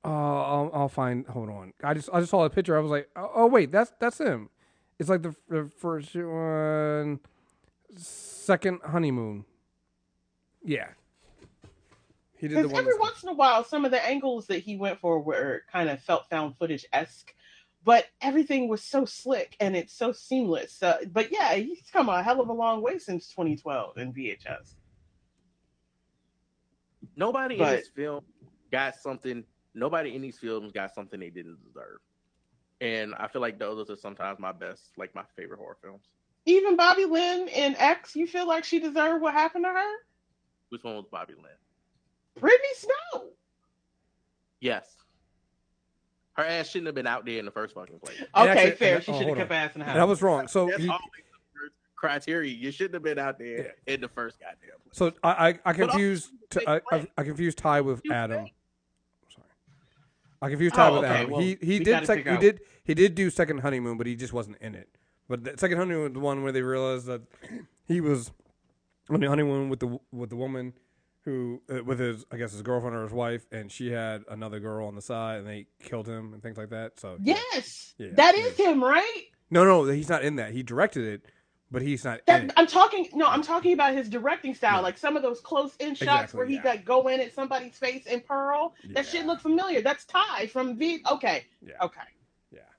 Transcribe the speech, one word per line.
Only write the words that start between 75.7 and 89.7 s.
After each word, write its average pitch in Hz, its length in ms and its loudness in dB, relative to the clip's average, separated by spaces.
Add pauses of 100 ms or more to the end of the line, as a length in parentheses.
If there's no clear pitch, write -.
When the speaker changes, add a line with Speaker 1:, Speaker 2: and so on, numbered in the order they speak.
Speaker 1:
killed 113 240 -10
him 110 280 -12
and 107 80 -20
things 110 160 -12
like 107 100 -12
that. 113 320 -12
So 92 220 -14
yeah. 302 140 2 (180)
Speaker 2:
Yes, - 420 -10
Speaker 1:
Yeah, 202 160 -12
Speaker 2:
that 330 240 10
Speaker 1:
yeah. 440 80 0
Speaker 2:
is 494 140 -2
him, 311 260 6
right? 359 380 4 (260)
Speaker 1:
No, 175 160 8
no, 180 260 8
he's 147 200 -2
not 151 120 2
in 147 140 0
that. 110 160 -4
He 131 100 -6
directed 127 420 0
it, 104 180 -6 (480)
but 127 100 -4
he's 139 240 -4
not 117 220 -6
Speaker 2:
That, 339 160 6
Speaker 1:
in 277 80 -4
it. - 80 -8
Speaker 2:
I'm 330 80 8
talking, 381 480 4
no, 302 120 2
I'm 277 140 4
talking 339 320 2
about 277 220 4
his 247 160 -2
directing 262 440 -2
style, 208 220 2
Speaker 1:
Yeah. 185 40 2
Speaker 2:
like 185 180 -2
some 302 180 0
of 277 60 0
those 240 180 -2
close 285 360 -2
in 294 180 -6
shots - 80 -6
Speaker 1:
Exactly, 277 360 2
Speaker 2:
where 254 80 -2
he 269 100 -2
Speaker 1:
yeah. 269 60 -8
Speaker 2:
got 226 220 0
go 262 240 4
in 262 140 0
at 240 120 -6
somebody's 262 440 -6
face 262 280 -4
and 240 200 -4
Pearl. 285 480 -2 (160)
That 277 160 -2
shit 339 160 -4
Speaker 1:
Yeah. 311 40 -4
Speaker 2:
looked 339 140 -2
familiar. 330 400 2